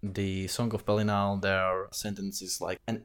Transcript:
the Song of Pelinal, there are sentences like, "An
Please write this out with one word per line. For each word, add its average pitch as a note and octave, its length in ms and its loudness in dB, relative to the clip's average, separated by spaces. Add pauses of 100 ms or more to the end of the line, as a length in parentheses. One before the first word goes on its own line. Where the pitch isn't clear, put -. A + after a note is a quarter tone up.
the F#2+ 460 -2
Song A#2 260 -2
of - 120 -4
Pelinal, G2+ 560 4
there F#2+ 180 4
are F#2+ 320 2
sentences G2 680 -6
like, F2+ 240 -4
"An A2+ 180 -4